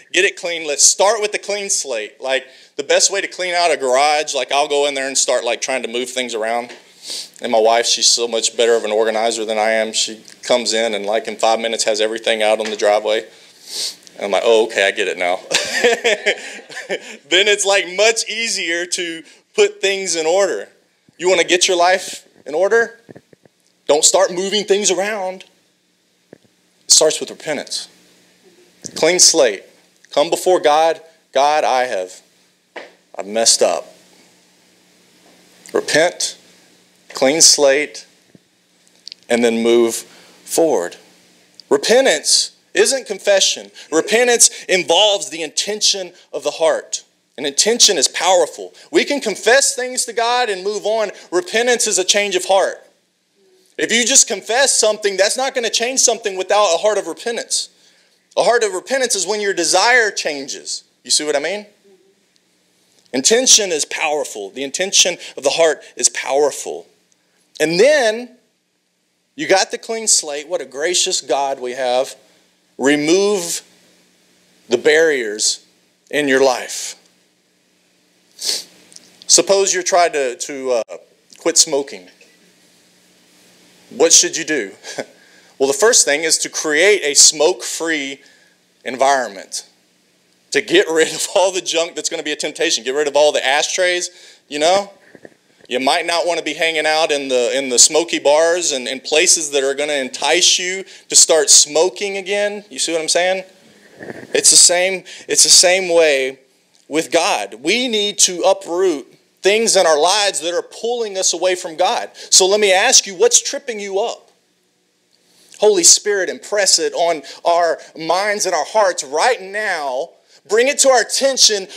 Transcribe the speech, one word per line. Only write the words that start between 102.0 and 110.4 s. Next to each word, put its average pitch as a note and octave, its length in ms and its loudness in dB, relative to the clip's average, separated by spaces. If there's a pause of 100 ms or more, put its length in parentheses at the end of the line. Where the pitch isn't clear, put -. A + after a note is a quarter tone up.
again. G3+ 520 -4
You - 120 -12
see - 120 -4
what E3 80 -2
I'm D#3 80 -6
saying? F#3 360 0 (920)
It's - 160 2
the - 60 4
same, F3+ 480 2 (240)
it's - 160 2
the A3+ 60 4
same F#3 380 4
way C#3+ 520 2 (480)
with D#3 240 -2
God. D#3+ 420 0
We F#3 320 -2
need G#3 320 -2
to F3+ 240 0
uproot F3+ 640 0 (340)
things G#3 360 2
in F#3 100 6
our D#3 140 4
lives G3 400 2